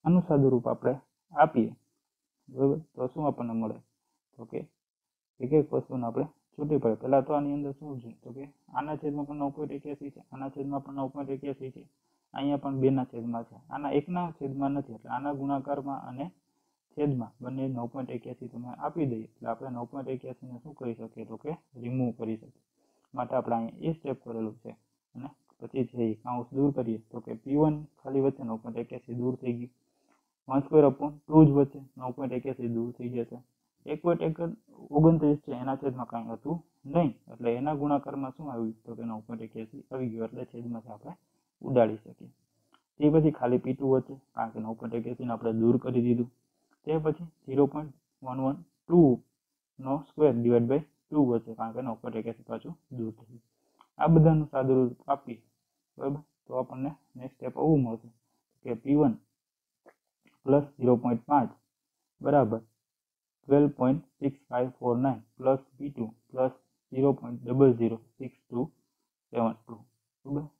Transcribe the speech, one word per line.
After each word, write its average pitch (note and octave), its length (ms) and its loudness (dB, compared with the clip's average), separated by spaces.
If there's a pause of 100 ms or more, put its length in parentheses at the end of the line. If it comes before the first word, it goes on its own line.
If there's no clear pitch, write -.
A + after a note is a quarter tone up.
આનું E3+ 240 6
સાદુરૂપ C3+ 400 4
આપણે A#2+ 240 0 (400)
આપીએ, C#3+ 400 4 (760)
બરોબર? C#3 300 0 (160)
તો B2+ 140 -6
શું D3+ 180 -6
આપણને A#2+ 260 -4
મળે? A2 240 -4 (600)
તો A#2 140 -18
કે - 80 -8 (840)
એક B2+ 120 -2
એક D3+ 180 4
વસ્તુને B2+ 360 -4
આપણે C3 200 -2 (260)
છૂટી D3 300 -2
પડે. A2 200 2
પહેલા C3 200 2
તો C#3+ 120 -8
આની C#3+ 220 -2
અંદર C#3+ 220 -6
શું C#3+ 220 -12
છે? A#2 100 -16 (120)
તો B2+ 100 -20
કે C3+ 120 -14 (320)
આના D3 200 -6
છેદમાં D3 300 -6
પણ D3 160 -8
નવ C#3 140 -2
પોઇન્ટ D3+ 160 -8
એક્યાસી C#3+ 420 -12
છે, - 60 -20 (120)
આના C3+ 220 -10
છેદમાં C#3 300 -6
પણ C#3 120 -14
નવ C3+ 160 -4
પોઇન્ટ C#3 180 -10
એક્યાસી C3+ 440 -8
છે, F3+ 80 -20 (520)
અહીંયા C#3+ 280 -2
પણ C#3 180 -4
બે C3 100 4
ના C3 220 0
છેદમાં A#2 320 -6
છે, - 120 -20 (120)
આના C#3 300 -6
એક D3 100 -2
ના F3 300 -4
છેદમાં C#3 360 -4
નથી, C#3 220 -6
એટલે - 140 -18
આના C#3+ 240 -4
ગુણાકારમાં C#3 760 -4
અને B2+ 180 -8 (680)
છેદમાં C3+ 440 -2
બંને C3 280 -6
નવ A#2+ 240 -4
પોઇન્ટ B2+ 180 -8
એક્યાસી B2 380 -12
તમે B2 200 -12 (160)
આપી D3+ 260 -4
દઈએ A2 140 -6
એટલે - 240 -12
આપણે C3+ 220 -8
નવ A#2+ 200 -8
પોઇન્ટ C3+ 180 -10
એક્યાસી B2+ 420 -10
ને A#2+ 120 -14
શું D3+ 120 -18
કરી A#2+ 200 -8
શકીએ? A2+ 360 -14
તો A2 60 -12
કે D3+ 140 -10 (320)
remove B2 360 -2
કરી A2 180 -6
શકીએ. - 260 -20 (520)
માટે B2 220 -6
આપણે A#2 200 0
અહીંયા A2+ 340 -4
એ D#3+ 40 -4
step C3+ 280 -8
કરેલું A2 400 -8
છે. A#2 100 -14 (420)
અને B2 140 -14 (300)
પછી B2 320 -4
છે A#2+ 140 -4
એ A2 100 0
કાઉન્સ A#2+ 420 -8
દૂર C#3+ 200 2
કરીએ A2+ 240 -4 (100)
તો A#2+ 100 -10
કે A#2 140 -12
પી C3+ 220 -4
વન D3+ 180 4 (240)
ખાલી C3+ 260 -2
વચ્ચે C#3 200 0
નવ A2+ 180 -6
પોઇન્ટ A2+ 160 -10
એક્યાસી A#2+ 420 -10
દૂર B2+ 160 -2
થઈ B2 220 -6
ગયું, B2 140 -12 (760)
one C3+ 140 2
square D3+ 280 6
upon - 280 -6
two D#3 280 8
જ C#3+ 120 8
વચ્ચે C#3 220 2 (160)
નવ B2+ 200 -8
પોઇન્ટ C3 220 -4
એક્યાસી B2 380 -6
દૂર A#2 200 -4
થઈ B2 180 -8
જશે. A#2 240 -6 (480)
એક D3+ 160 -4
પોઇન્ટ E3+ 200 2 (760)
ઓગણત્રીસ D3+ 480 8
છે C#3 80 -10
એના C3 240 -4
છેદમાં B2+ 340 -6
કાંઈ A2+ 260 -8
હતું D#3 220 -6 (260)
નહીં, C#3+ 280 2 (200)
એટલે A#2 160 -4 (120)
એના D3 200 -2
ગુણાકારમાં C#3 560 -2
શું D3+ 140 -12
આવ્યું? A2+ 240 -6 (100)
તો A#2 120 -16
કે A2+ 80 -12
નવ A2 220 -8
પોઇન્ટ A2+ 200 -12
એક્યાસી A2+ 440 -14
આવી B2+ 200 -6
ગયું, A2+ 160 -6
એટલે B2 240 -12
છેદમાંથી A#2 440 -12
આપણે E3+ 180 -16 (500)
ઉડાડી A2+ 400 2
શકીએ. - 280 -20 (720)
તે D3 120 6
પછી D#3 260 4
ખાલી B2 260 0
પી B2+ 100 -2
ટુ C#3 180 -4
વચ્ચે, C3 220 0 (200)
કારણ A#2 180 -6
કે A#2 80 -12
નવ A2+ 180 -8
પોઇન્ટ A#2 200 -8
એક્યાસી A#2+ 300 -8
ને A#2+ 40 -4
આપણે A2+ 280 -2
દૂર A#2+ 180 6
કરી A#2+ 280 0
દીધું. A#2+ 240 0 (560)
તે D3+ 40 -6 (140)
પછી D#3 240 -2 (180)
zero C3+ 200 4
point D3 260 -8 (300)
one B2+ 220 -8
one C#3 120 0 (280)
two E3+ 140 6 (800)
no C3 140 -6 (160)
square C#3+ 340 4
divide A#2 280 4
by C#3+ 100 4
ટુ - 380 -6 (120)
વચ્ચે, A#2 280 0
કારણ A2+ 160 -8
કે B2 80 -6
નવ A2+ 180 -6
પોઇન્ટ A#2 200 -8
એક્યાસી A2+ 300 -10
પાછું A#2 240 -10 (220)
દૂર A2+ 200 -6
થયું. A#2 260 -20 (560)
આ D#3 100 2
બધાનું D#3 440 6
સાદુરૂપ C3 580 2
આપીએ, B2 320 -4 (560)
બરાબર? C#3 220 -4 (240)
તો - 140 -20
આપણને B2+ 320 -6 (260)
next B2+ 200 -14
step B2+ 200 -10
આવું D3 260 4
મળશે A#2 260 -4 (560)
કે B2 60 -8 (120)
પી C#3 180 4
વન C3 140 6 (1300)
પ્લસ C#3+ 180 6 (140)
ઝીરો B2 180 6
પોઇન્ટ A#2+ 320 -2
પાંચ C3+ 220 4 (680)
બરાબર A#2+ 400 2 (800)
ટ્વેલ્વ C#3+ 380 6
પોઇન્ટ C3+ 240 2 (160)
સિક્સ C3+ 200 -4 (100)
ફાઇવ B2 200 0 (100)
ફોર B2 160 2 (100)
નાઇન A#2+ 160 0 (160)
પ્લસ C3+ 240 2 (160)
પી C#3+ 160 -10
ટુ A#2 140 -6 (240)
પ્લસ B2+ 220 0 (400)
ઝીરો C3+ 180 4 (100)
પોઇન્ટ A#2+ 240 -10
ડબલ C3 340 6
ઝીરો A2+ 200 2 (200)
સિક્સ C3 200 -14
ટુ A#2+ 220 -6 (720)
સેવન A2+ 220 0
ટુ, - 220 -18 (500)
બરાબર? C#3+ 180 -4 (160)